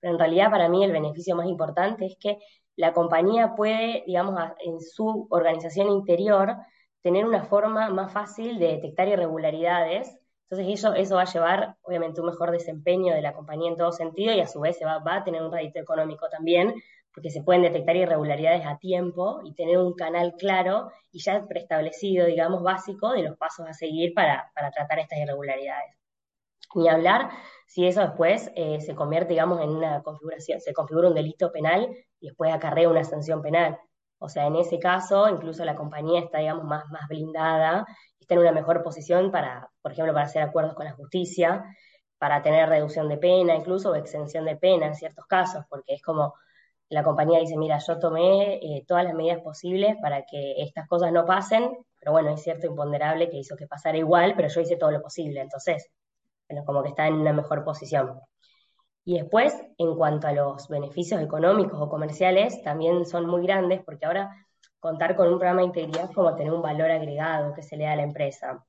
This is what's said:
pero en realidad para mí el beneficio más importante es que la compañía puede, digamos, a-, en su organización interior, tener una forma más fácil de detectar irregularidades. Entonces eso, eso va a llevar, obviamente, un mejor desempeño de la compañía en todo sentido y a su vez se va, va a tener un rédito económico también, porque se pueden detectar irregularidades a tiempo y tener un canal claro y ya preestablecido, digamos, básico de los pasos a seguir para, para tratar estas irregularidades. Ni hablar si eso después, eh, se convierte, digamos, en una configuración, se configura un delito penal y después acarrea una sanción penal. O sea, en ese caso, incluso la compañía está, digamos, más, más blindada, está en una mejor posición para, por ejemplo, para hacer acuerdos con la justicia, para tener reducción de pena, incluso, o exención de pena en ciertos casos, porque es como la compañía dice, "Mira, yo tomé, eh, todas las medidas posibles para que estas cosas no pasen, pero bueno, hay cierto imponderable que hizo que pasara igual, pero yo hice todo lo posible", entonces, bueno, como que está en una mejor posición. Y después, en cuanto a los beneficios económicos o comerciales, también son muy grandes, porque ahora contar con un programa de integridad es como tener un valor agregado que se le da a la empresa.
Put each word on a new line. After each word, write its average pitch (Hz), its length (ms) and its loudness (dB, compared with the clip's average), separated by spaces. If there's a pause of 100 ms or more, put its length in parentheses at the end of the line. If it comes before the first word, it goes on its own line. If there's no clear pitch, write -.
pero 175 120 -2
en 165 60 0
realidad 175 320 4
para 180 160 4
mí 180 160 4
el 196 80 2
beneficio 160 460 -4
más 170 100 -2
importante 180 580 -2
es 190 140 -12
que 208 180 -4 (380)
la 165 160 2
compañía 180 640 2
puede, 220 500 0
digamos, 185 320 -2
a-, 165 220 -6
en 165 220 -8
su 220 480 -4
organización 165 580 0
interior, 196 720 2 (440)
tener 185 240 2
una 214 200 0
forma 214 440 2
más 190 220 -4
fácil 226 480 -6
de 170 80 4
detectar 156 400 -2
irregularidades. 170 1040 0 (360)
Entonces 190 300 -4
eso, 214 160 2
eso 190 200 0
va 180 60 4
a 185 100 0
llevar, 185 520 0
obviamente, 170 360 -4
un 170 80 -2
mejor 170 240 -2
desempeño 170 640 0
de 151 80 0
la 143 120 -4
compañía 156 360 -6
en 165 80 -4
todo 170 160 0
sentido 170 400 -4
y 190 80 4
a 160 60 0
su - 120 -12
vez 165 180 0
se 165 60 -8
va, 156 160 -2
va 165 160 -2
a 196 80 -4
tener 165 180 -4
un 160 100 -6
rédito 160 280 -6
económico 156 480 -4
también, 170 460 2 (400)
porque 151 180 -12
se 143 120 -8
pueden 180 200 6
detectar 165 320 2
irregularidades 160 680 2
a 143 120 -6
tiempo 180 680 -4
y 151 100 -16
tener 170 240 2
un 180 160 4
canal 175 440 -2
claro 190 520 0 (220)
y 175 80 -18
ya 202 280 -2
preestablecido, 170 800 0
digamos, 170 360 0
básico 196 480 -2
de 208 120 0
los 151 120 -6
pasos 160 320 -8
a 160 60 -14
seguir 165 400 -4
para, 151 420 2
para 143 160 -6
tratar 151 280 -4
estas 156 200 -6
irregularidades. 139 800 -6 (800)
Ni 165 120 4
hablar 180 420 4 (360)
si 180 200 0
eso 180 160 4
después, 170 540 2
eh, 156 240 -4
se 151 160 -10
convierte, 165 380 0
digamos, 170 280 2
en 151 80 -2
una 156 320 -2
configuración, 151 600 -10
se 143 120 -8
configura 160 360 2
un 165 60 4
delito 156 360 -2
penal 175 380 0 (300)
y 156 80 -16
después 160 260 -2
acarrea 160 360 4
una 170 140 4
sanción 151 380 -4
penal. 156 360 0 (420)
O 147 100 -12
sea, 147 180 -2
en 156 80 0
ese 170 240 0
caso, 190 500 4
incluso 165 360 -4
la 151 100 -4
compañía 151 440 -2
está, 170 200 -4
digamos, 156 260 -2
más, 151 240 -6
más 147 180 -12
blindada, 160 800 0 (340)
está - 160 0
en 175 60 6
una 170 100 8
mejor 165 320 0
posición 175 480 0
para, 131 400 -6 (100)
por 139 120 -8
ejemplo, 160 200 0
para 147 120 2
hacer 156 180 -2
acuerdos 151 320 -2
con 147 100 -10
la 151 80 -10
justicia, 180 720 -2 (540)
para 147 240 0
tener 156 260 4
reducción 151 400 2
de 147 80 -2
pena, 175 380 6
incluso, 185 360 -2
o 160 40 2
exención 151 500 -6
de 156 120 -4
pena 180 280 4
en 151 100 -4
ciertos - 300 -14
casos, 175 440 0
porque 139 260 -8
es 143 80 -18
como 151 320 -2 (560)
la 151 120 0
compañía 156 360 4
dice, 160 160 -2
"Mira, 151 220 0
yo 160 220 -4
tomé, 185 560 4
eh, 151 320 -8
todas 180 160 2
las 175 100 -2
medidas 165 280 -2
posibles 185 600 -2
para 143 220 -2
que 139 340 -8
estas 151 300 -8
cosas 170 240 2
no 170 120 4
pasen, 202 460 2 (300)
pero 147 120 -4
bueno, 156 200 4
hay 151 60 -4
cierto 165 280 -6
imponderable 147 640 -2
que 165 80 -10
hizo 139 180 -12
que 143 120 -16
pasara 156 280 -4
igual, 170 400 4
pero 160 120 2
yo 170 140 0
hice 170 140 0
todo 160 140 2
lo 147 120 0
posible", 147 380 -8
entonces, 139 520 -6 (580)
bueno, 147 160 -8
como 143 160 0
que 143 80 -4
está 156 180 0
en 156 60 2
una 156 180 2
mejor 147 320 -2
posición. 143 560 -2 (840)
Y 175 140 0
después, 220 360 2 (220)
en 165 180 0
cuanto 151 320 0
a 143 60 0
los 143 340 -2
beneficios 175 540 -4
económicos 160 580 2
o 147 100 -4
comerciales, 180 760 0
también 165 420 0
son 170 220 -4
muy 175 180 0
grandes, 185 380 0
porque 151 240 -8
ahora 196 280 -4 (440)
contar 165 360 -2
con 175 160 6
un 175 60 2
programa 180 240 2
de 180 60 4
integridad 165 380 -4
es - 100 -10
como 170 200 4
tener 151 180 -2
un 170 100 -2
valor 156 260 0
agregado 151 640 -2
que 160 80 -14
se 151 160 -14
le 151 60 -4
da 151 80 -2
a 147 60 0
la 147 60 0
empresa. 139 640 -6